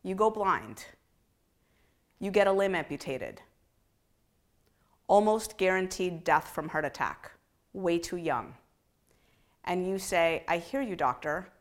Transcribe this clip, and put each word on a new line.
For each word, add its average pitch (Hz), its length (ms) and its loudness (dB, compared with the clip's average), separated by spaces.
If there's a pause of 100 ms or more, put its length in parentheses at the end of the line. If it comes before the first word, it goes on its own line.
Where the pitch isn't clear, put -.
You 190 140 -4
go 214 140 4
blind. 185 560 -2 (1300)
You 196 120 -4
get 196 160 6
a 196 40 6
limb 196 240 4
amputated. 135 680 -6 (1700)
Almost 214 500 4
guaranteed 185 680 0
death 156 240 4
from 156 220 -8
heart 156 160 -2
attack. - 480 -6 (400)
Way 175 260 0
too 175 180 -6
young." 131 380 -4 (1080)
And 180 240 -2
you 190 120 -2
say, 165 480 2
"I 170 100 0
hear 262 240 -4
you, 208 140 -4
doctor." 151 640 -2